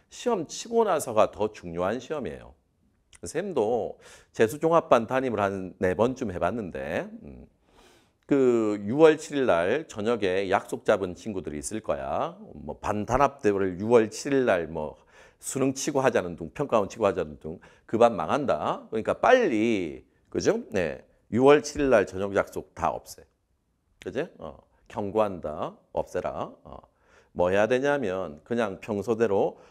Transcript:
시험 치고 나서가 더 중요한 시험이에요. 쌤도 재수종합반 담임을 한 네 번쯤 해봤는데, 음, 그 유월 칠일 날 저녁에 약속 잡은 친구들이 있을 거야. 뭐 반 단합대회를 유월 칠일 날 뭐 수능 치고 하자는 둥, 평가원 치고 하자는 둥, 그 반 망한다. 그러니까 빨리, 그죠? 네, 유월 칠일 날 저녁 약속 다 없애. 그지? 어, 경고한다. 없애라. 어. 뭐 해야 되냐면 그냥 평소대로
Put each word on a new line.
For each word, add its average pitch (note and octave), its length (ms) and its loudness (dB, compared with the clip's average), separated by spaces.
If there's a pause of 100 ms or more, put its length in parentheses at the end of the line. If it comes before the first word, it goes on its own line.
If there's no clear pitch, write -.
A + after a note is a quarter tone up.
(100)
시험 A3+ 360 -4
치고 A3+ 380 -2
나서가 B2+ 480 2
더 G#2+ 200 -2
중요한 F2+ 460 -4
시험이에요. D#2 560 -10 (680)
쌤도 A#2+ 760 -4 (340)
재수종합반 C#3+ 720 2
담임을 B2+ 340 -2
한 G2 380 -2
네 F#2 160 2
번쯤 A#2+ 360 0
해봤는데, F2+ 800 -4 (140)
음, C2+ 240 -18 (800)
그 A#2 580 4
유월 D3+ 340 6
칠일 C#3+ 280 -4
날 G2+ 420 2
저녁에 G2+ 640 -2
약속 A#2+ 340 -2
잡은 F#2+ 300 0
친구들이 D#2+ 440 -10
있을 G#2 220 -8
거야. E2+ 560 -4 (180)
뭐 D2 260 -14
반 G#2 260 -4
단합대회를 G2+ 720 0
유월 A2 300 4
칠일 C#3 340 0
날 F2+ 240 0
뭐 D2+ 280 -8 (440)
수능 C3+ 340 -2
치고 C3+ 260 -2
하자는 G#2 360 0
둥, D#2+ 160 -10
평가원 A2+ 360 0
치고 A2+ 180 -2
하자는 E2+ 340 -2
둥, D#2+ 180 -12 (280)
그 A2+ 120 -2
반 A#2 160 8
망한다. G2+ 760 -2
그러니까 A2 240 -2
빨리, A2+ 920 2 (240)
그죠? F3+ 420 0
네, D#2+ 340 -4 (280)
유월 C#3 300 6
칠일 D3 260 -2
날 G#2 180 6
저녁 G2 300 -4
약속 - 380 -4
다 D#2+ 160 -2
없애. - 340 -12 (800)
그지? A#2 240 -6 (100)
어, D2+ 200 -16 (300)
경고한다. G2+ 880 -4 (160)
없애라. E2+ 600 -6 (100)
어. - 160 -18 (540)
뭐 F2 180 2
해야 G2+ 160 4
되냐면 A2+ 800 -2
그냥 A2+ 360 -4
평소대로 A2 800 0 (120)